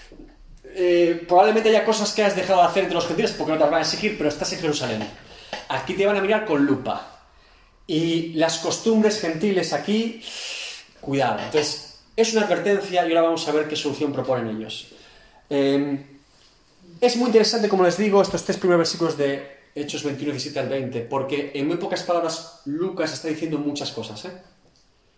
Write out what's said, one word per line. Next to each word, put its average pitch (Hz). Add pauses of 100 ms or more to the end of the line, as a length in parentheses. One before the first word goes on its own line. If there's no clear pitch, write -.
(760)
Eh, 175
probablemente 214
haya 220
cosas 214
que 214
has 190
dejado 180
de 170
hacer 190
entre 175
los 170
gentiles 175
porque 156
no 156
te 151
las 147
van 160
a 156
exigir, -
pero 151
estás -
en 156
Jerusalén. 123 (640)
Aquí -
te 196
van 208
a 196
mirar 214
con 143
lupa. - (680)
Y 165
las 165
costumbres 214
gentiles 170
aquí, 214 (800)
cuidado. 131
Entonces, - (160)
es 220
una 208
advertencia 180
y 165
ahora 165
vamos 165
a 151
ver 151
qué 151
solución 143
proponen 120
ellos. 110 (600)
Eh, 139 (960)
es 240
muy 247
interesante, 214
como 190
les 175
digo, 202
estos 180
tres 180
primeros 175
versículos 165
de 139 (220)
Hechos 147
veintiuno, 143
diecisiete 135
al 123
veinte, 123
porque 139
en 143
muy 170
pocas 185
palabras 165
Lucas 160
está -
diciendo 156
muchas 143
cosas, 110
¿eh? 185 (880)